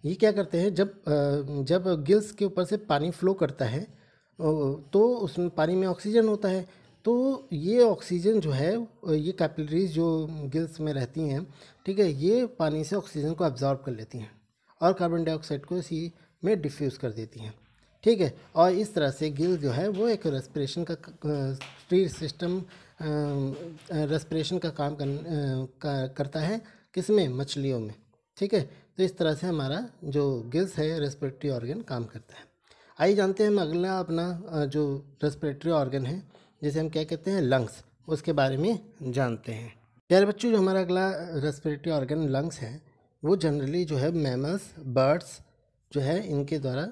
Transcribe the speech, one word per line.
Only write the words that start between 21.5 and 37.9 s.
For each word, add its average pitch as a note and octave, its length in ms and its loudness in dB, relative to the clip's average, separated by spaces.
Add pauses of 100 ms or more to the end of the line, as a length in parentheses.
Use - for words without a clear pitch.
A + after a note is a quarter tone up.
ट्री F3+ 200 4
सिस्टम, F3 500 -4
अ, - 20 -8
अ, F3+ 40 -10 (1300)
रेस्पिरेशन D#3 680 -2
का E3 120 -2
काम D3 260 -4
कर, C#3+ 120 -4
अ, C#3+ 140 -4 (600)
का, C#3 260 -2
करता C#3 320 -4
है, G3+ 220 -2 (320)
किसमें, F#3 360 2
मछलियों C3+ 500 -2
में, A2 160 -8 (420)
ठीक G3+ 160 0
है। E3 160 2 (280)
तो F#3 60 2
इस F#3 140 0
तरह D#3+ 160 2
से E3 140 -4
हमारा E3 420 -2 (140)
जो C#3 380 0
गिल्स D#3+ 340 -2
है, D#3+ 240 0
रेस्पिरेटरी C#3+ 500 -4
ऑर्गन C3 320 -4
काम A#2+ 240 -4
करता - 280 -16
है। - 120 -20 (540)
आइए F#3+ 160 6
जानते G3 280 2
हैं G#3 60 4
हम G3+ 120 4
अगला F3 380 0
अपना, E3+ 500 -2
अ, D#3 160 0
जो C#3 400 -2 (180)
रेस्पिरेटरी D3 480 -2
ऑर्गन C3+ 340 0
है, F3 320 -8 (260)
जिसे D3 160 0
हम D#3 100 -2
क्या D#3 140 -2
कहते D#3+ 280 -4
हैं, F#3+ 100 2
लंग्स, A#2+ 420 0 (240)